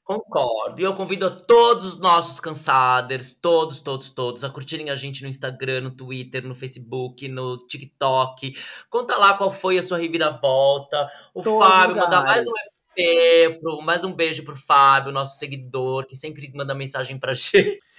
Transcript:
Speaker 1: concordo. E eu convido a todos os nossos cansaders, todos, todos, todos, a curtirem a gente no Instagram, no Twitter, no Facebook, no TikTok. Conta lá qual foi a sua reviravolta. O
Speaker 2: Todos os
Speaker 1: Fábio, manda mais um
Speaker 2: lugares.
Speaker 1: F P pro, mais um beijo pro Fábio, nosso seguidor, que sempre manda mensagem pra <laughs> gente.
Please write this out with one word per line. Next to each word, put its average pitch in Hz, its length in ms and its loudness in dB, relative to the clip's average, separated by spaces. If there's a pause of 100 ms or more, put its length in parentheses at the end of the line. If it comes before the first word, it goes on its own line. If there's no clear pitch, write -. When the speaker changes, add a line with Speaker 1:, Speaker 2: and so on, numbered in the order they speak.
Speaker 1:
concordo. 131 760 -4
E 180 40 -2
eu 190 100 -2
convido 190 320 -4
a 175 40 -2
todos 226 640 4
os 151 60 -18
nossos 170 400 2
cansaders, 127 920 0
todos, 160 480 0
todos, 135 300 -10
todos, 123 340 -8
a 135 60 -6
curtirem 147 400 -12
a 139 60 -6
gente 135 260 -12
no 139 60 -12
Instagram, 131 540 -8
no 131 80 -8
Twitter, 127 560 -12
no 127 80 -12
Facebook, 127 720 -10
no 127 380 -8
TikTok. 131 920 -4 (340)
Conta 240 280 -4
lá 202 160 6
qual 196 160 -2
foi 185 280 0
a 175 40 -2
sua 180 160 -4
reviravolta. 143 1080 0 (260)
O 185 80 -10
Speaker 2:
Todos 220 180 0
os 202 80 8
Speaker 1:
Fábio, 185 280 4
manda 180 260 2
mais 220 240 2
um - 40 -6
Speaker 2:
lugares. 440 220 -10
Speaker 1:
F - 40 -20 (200)
P 165 640 4
pro, 156 220 -8
mais 170 220 -2
um 185 80 -6
beijo 160 300 -4
pro 143 140 -16
Fábio, 135 560 4
nosso 139 260 -6
seguidor, 131 680 -6
que 135 100 -20
sempre 143 380 -14
manda 139 200 -6
mensagem 135 440 -8
pra 131 160 -6
<laughs> - 0 -
gente. - 440 2 (200)